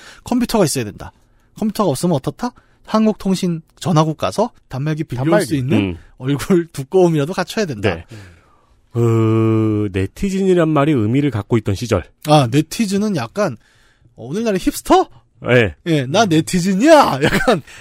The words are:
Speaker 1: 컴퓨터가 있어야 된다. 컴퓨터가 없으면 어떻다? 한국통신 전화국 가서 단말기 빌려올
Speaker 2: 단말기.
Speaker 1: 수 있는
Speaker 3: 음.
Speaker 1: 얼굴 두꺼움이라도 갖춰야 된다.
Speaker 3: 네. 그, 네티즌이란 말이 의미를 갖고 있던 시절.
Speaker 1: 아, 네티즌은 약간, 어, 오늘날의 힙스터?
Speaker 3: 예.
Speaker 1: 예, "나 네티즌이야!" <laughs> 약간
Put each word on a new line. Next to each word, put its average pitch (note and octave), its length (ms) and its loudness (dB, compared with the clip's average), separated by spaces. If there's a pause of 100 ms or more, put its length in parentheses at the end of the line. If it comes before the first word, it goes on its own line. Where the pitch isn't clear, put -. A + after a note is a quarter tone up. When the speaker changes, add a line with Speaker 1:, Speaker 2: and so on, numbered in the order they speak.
(240)
Speaker 1:
컴퓨터가 A#3 420 0
있어야 B2 200 -2
된다. F#2+ 260 -14 (480)
컴퓨터가 G#3 300 -2
없으면 F3 260 0
어떻다? D#3 360 -6 (340)
한국통신 F#3+ 760 -2 (180)
전화국 D#3+ 380 0
가서 A2 340 -2 (180)
단말기 D3+ 340 -4
빌려올 B2 220 -6
Speaker 2:
단말기. E3 220 2
Speaker 1:
수 D#3+ 80 -4
있는 C3 220 0
Speaker 3:
음. F#2+ 200 -2 (200)
Speaker 1:
얼굴 D3 500 0
두꺼움이라도 D#3+ 640 0
갖춰야 G3 320 -4
된다. G#2 300 -4
Speaker 3:
네. E2 100 -12 (840)
그, A2 1000 2
네티즌이란 F3 800 0
말이 D3 240 2
의미를 C3 360 0
갖고 A2+ 280 -2
있던 G#2 180 -2
시절. G#2 300 -2 (220)
Speaker 1:
아, D3+ 220 4
네티즌은 G3 680 -2
약간, B2+ 400 -4 (580)
어, A2 100 -16
오늘날의 G3 340 -2
힙스터? - 500 0 (400)
Speaker 3:
예. A#2 260 4 (120)
Speaker 1:
예, D3+ 200 0
"나 G3 180 2
네티즌이야!" F#3 920 4
<laughs> C3+ 40 -4
약간 G3 380 0 (200)